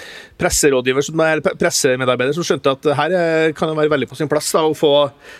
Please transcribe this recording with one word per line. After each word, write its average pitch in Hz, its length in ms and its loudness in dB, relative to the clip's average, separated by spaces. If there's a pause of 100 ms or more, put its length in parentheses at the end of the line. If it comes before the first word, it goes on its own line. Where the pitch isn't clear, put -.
(340)
presserådgiver 135 720 0
som, 160 160 -2
eller 160 240 2
pre-, 175 80 -2
pressemedarbeider 127 800 0
som 170 100 -4
skjønte 143 300 0
at 147 140 -4 (100)
her, 151 160 0
eh, 160 400 2
kan 160 160 -2
det 156 80 -4
være 151 140 2
veldig 131 180 0
på 131 80 -14
sin 156 100 -4
plass 147 240 -2
da, 165 140 2
å 156 80 0
få 151 160 2 (500)